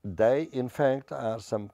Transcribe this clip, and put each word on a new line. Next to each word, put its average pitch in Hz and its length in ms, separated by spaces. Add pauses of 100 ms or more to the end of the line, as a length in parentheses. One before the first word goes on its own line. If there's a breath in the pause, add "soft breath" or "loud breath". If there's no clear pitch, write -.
they 110 480
in 127 160
fact 135 440
are 117 280
some, 104 340